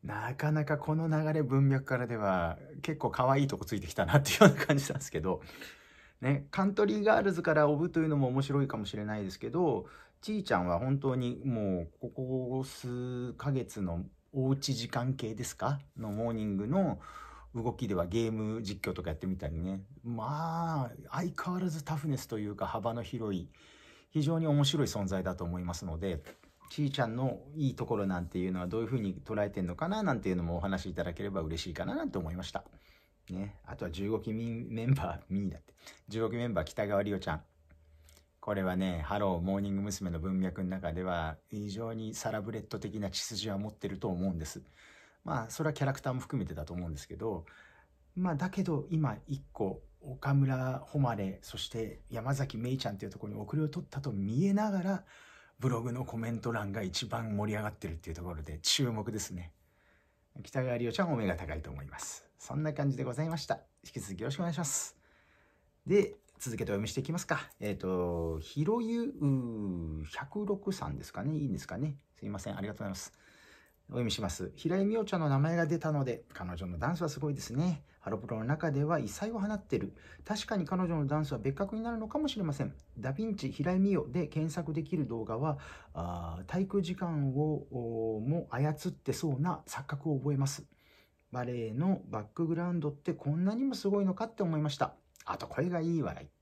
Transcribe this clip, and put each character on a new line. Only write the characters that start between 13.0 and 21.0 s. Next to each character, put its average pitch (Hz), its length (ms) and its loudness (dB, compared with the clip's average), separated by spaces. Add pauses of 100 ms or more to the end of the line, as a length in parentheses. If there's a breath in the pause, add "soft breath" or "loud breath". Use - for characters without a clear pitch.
ヶ 143 180 0
月 123 280 0
の 87 240 -2 (280)
お 131 160 2
う 135 80 6
ち 139 180 0
時 117 140 -4
間 127 260 2
系 110 200 -2
で 117 100 -4
す - 120 -8
か？ 139 220 2 (180)
の 113 140 -4
モ 113 200 0
ー - 20 0
ニ 107 120 0
ン 101 120 2
グ 101 100 0
の 160 340 4 (540 loud breath)
動 117 200 -2
き 123 120 -4
で 98 80 0
は 85 120 2
ゲ 113 240 2
ー - 20 -2
ム 110 300 -2
実 101 260 -4
況 95 60 -2
と 92 80 -6
か 82 80 -2
や 82 40 -2
っ - 40 -10
て - 80 -4
み 92 100 0
た 90 100 -6
り 80 120 -4
ね。 95 240 -4 (200)
ま 147 880 -2
あ、 - 0 - (200)